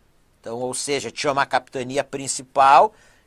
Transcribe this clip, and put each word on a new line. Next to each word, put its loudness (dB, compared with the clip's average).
então, -12
ou -6
seja, -6
tinha -4
uma 0
capitania -4
principal 2